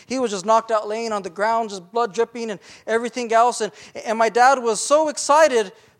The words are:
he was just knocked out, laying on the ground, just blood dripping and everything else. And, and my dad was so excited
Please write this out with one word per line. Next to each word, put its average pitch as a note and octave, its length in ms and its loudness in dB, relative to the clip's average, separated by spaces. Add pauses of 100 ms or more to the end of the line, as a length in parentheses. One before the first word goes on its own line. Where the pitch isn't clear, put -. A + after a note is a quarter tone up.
he B3+ 140 -4
was A#3+ 100 -2
just F#3+ 160 -8
knocked A3+ 240 2
out, G#3+ 160 -2
laying A3 240 -6
on G3+ 120 -4
the F#3 80 -10
ground, A3 400 -2
just F#3 200 -16
blood A#3 240 -2
dripping A3+ 380 -4
and F3+ 80 -12 (260)
everything A#3 460 -4
else. A3+ 280 4
And, G#3 120 -4 (340)
and A3+ 100 -2
my A3+ 120 2
dad B3 340 4
was A3+ 180 -2
so D#4 280 2
excited C4+ 640 2 (280)